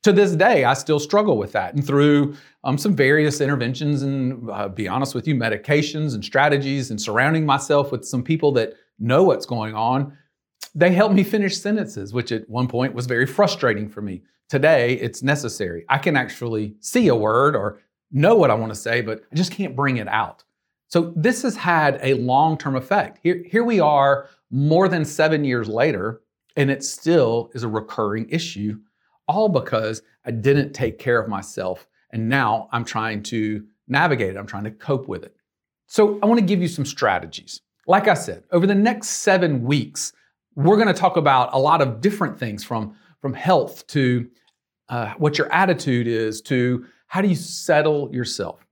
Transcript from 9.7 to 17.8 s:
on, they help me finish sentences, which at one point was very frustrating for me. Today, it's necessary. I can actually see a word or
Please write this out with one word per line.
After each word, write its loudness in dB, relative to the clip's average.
on, -2
they 4
help 4
me 6
finish -2
sentences, -6
which -4
at -6
one -2
point -2
was -6
very 0
frustrating 0
for -12
me. -10
Today, 4
it's -8
necessary. -4
I 2
can 0
actually -4
see 2
a 6
word 2
or -4